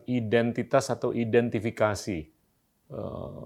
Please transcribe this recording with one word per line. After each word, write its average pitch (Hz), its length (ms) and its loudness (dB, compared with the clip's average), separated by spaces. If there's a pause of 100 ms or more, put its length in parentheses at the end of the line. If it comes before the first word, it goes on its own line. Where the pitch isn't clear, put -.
identitas 120 880 2
atau 120 180 -2
identifikasi, 110 1080 0 (720)
eh, - 540 -10